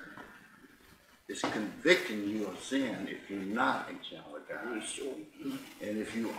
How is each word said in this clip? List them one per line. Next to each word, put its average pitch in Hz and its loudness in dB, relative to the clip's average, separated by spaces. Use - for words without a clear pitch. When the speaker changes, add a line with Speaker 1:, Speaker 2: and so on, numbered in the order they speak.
Speaker 1:
is - -4
convicting 107 4
you 107 2
of 90 -6
sin 113 0
if - -6
you're 98 -2
not 117 2
a - -10
child - -12
of - -12
God. 117 -4
Speaker 2:
You 110 -2
sure? 139 -4
Speaker 1:
And 107 0
if 107 -2
you 113 0